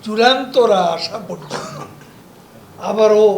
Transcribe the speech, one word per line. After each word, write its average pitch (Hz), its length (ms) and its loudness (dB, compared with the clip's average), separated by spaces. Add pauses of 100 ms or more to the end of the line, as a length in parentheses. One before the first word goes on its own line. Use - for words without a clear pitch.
চূড়ান্ত 247 500 0 (160)
রায় 180 260 2
আসা 170 220 -10 (100)
পর্যন্ত 156 460 -12 (1160)
আবারও 214 360 4 (120)